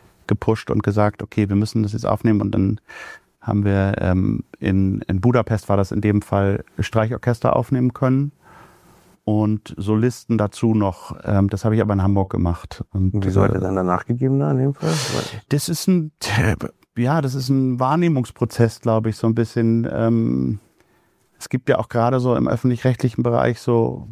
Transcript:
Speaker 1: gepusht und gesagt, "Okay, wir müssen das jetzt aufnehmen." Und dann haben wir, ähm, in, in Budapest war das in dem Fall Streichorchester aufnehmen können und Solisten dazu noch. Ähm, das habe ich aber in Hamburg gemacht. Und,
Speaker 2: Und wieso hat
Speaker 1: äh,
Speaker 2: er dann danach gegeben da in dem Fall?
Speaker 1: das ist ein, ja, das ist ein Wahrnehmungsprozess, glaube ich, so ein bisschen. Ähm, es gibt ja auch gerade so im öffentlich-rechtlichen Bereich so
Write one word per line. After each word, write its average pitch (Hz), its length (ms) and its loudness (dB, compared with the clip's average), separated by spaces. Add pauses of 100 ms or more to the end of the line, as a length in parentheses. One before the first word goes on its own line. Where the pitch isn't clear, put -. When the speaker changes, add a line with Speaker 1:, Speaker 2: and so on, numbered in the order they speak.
(280)
Speaker 1:
gepusht - 420 0
und 110 140 0
gesagt, 104 400 0
"Okay, 101 260 -2
wir 98 60 0
müssen 107 260 0
das 104 120 -2
jetzt 110 120 -6
aufnehmen." 107 360 2
Und 101 100 -2
dann 98 280 0 (600)
haben 101 260 0
wir, 98 320 2
ähm, 95 460 0 (160)
in, 98 480 0
in 95 120 0
Budapest 117 480 2
war 101 100 2
das 98 140 0
in 107 100 -2
dem 104 200 2
Fall 98 420 0 (140)
Streichorchester 113 800 0
aufnehmen 127 380 0
können 135 400 0 (920)
und 107 540 0
Solisten 110 600 0
dazu 110 380 0
noch. 98 480 -2
Ähm, 98 260 2
das 101 160 -4
habe 110 100 2
ich 110 60 2
aber 104 120 0
in 95 100 0
Hamburg 98 260 2
gemacht. 87 640 -4
Und, 95 240 -2
Speaker 2:
Und 98 100 -2
wieso 95 160 2
hat 98 100 4
Speaker 1:
äh, - 40 -2
Speaker 2:
er 92 60 -4
dann 92 140 -2
danach 92 300 0
gegeben 131 340 -2
da 147 120 0
in 131 80 0
dem 139 160 0
Fall? 160 160 -4 (580)
Speaker 1:
das 147 200 -2
ist - 180 -6
ein, 170 240 2 (840)
ja, 131 260 0
das 131 120 -2
ist 135 160 -4
ein 131 300 0
Wahrnehmungsprozess, 131 1000 0
glaube 110 300 0
ich, 107 80 -4
so - 80 -2
ein 113 80 2
bisschen. 117 580 0
Ähm, 117 680 0 (800)
es - 100 -16
gibt 135 200 -2
ja 135 100 2
auch 110 100 -8
gerade 123 300 0
so 123 160 0
im - 120 0
öffentlich-rechtlichen 123 760 0
Bereich 120 360 0
so 120 520 0